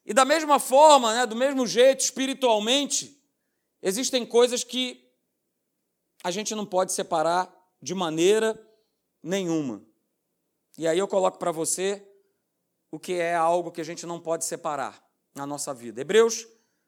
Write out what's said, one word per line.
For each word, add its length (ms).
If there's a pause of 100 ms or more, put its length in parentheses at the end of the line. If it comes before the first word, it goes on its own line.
e 80
da 120
mesma 340
forma, 560
né, 120
do 100
mesmo 300
jeito, 340
espiritualmente, 1160 (640)
existem 460
coisas 380
que 440 (1160)
a 60
gente 240
não 120
pode 260
separar 600 (280)
de 140
maneira 680 (640)
nenhuma. 640 (920)
E 100
aí 120
eu 80
coloco 320
pra 140
você 520 (840)
o 80
que 140
é 220
algo 360
que 100
a 40
gente 220
não 120
pode 260
separar 600 (300)
na 120
nossa 280
vida. 260
Hebreus, 480 (400)